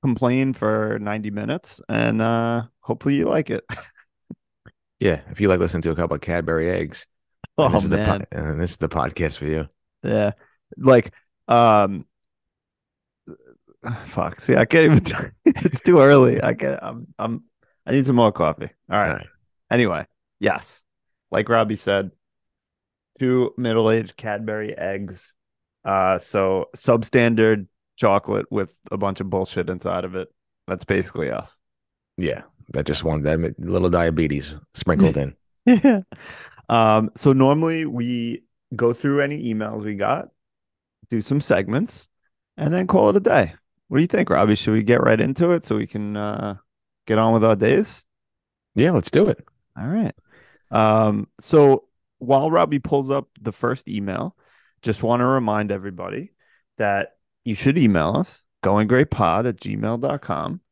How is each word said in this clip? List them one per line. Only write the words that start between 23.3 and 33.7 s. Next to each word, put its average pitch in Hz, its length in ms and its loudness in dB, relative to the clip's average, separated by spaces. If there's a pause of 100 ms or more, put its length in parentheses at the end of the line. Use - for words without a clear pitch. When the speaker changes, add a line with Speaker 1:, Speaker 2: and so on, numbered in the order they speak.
Speaker 1:
middle-aged 113 600 0
Cadbury 107 600 -8
eggs. 95 580 -10 (500)
Uh, 95 340 0
so 95 480 -2 (100)
substandard 113 920 2 (300)
chocolate 104 540 0
with 98 220 -6 (180)
a 98 60 -6
bunch 98 240 -4
of 95 100 -8
bullshit 92 400 -4
inside 90 340 -6
of 92 100 -10
it. 92 140 -8 (380)
That's 92 180 -8
basically 90 460 -4
us. - 260 -10 (600)
Speaker 2:
Yeah, 78 260 -6 (300)
that 71 140 -4
just 73 180 -4
one, 78 180 -2
that 78 160 0
mi-, 82 200 -4
little 90 320 -2